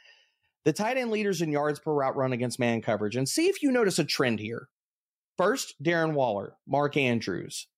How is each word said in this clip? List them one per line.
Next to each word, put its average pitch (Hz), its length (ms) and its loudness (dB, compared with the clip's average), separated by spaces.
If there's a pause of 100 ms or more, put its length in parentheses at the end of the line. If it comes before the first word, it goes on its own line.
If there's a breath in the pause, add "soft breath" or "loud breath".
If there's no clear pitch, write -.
(640 soft breath)
The 156 80 4
tight 220 240 -2
end 247 140 -2
leaders 202 320 0
in 156 100 0
yards 147 280 0
per 156 120 -4
route 135 240 0
run 131 160 0
against 120 260 -2
man 117 220 2
coverage. 107 360 -2
And 135 120 0
see 330 200 0
if 381 140 -2
you 277 100 2
notice 226 260 2
a 165 60 2
trend 123 340 0
here. 110 300 -8 (680)
First, 214 460 0
Darren 160 300 2
Waller, 117 420 -2 (100)
Mark 143 320 0
Andrews, 117 680 0 (120)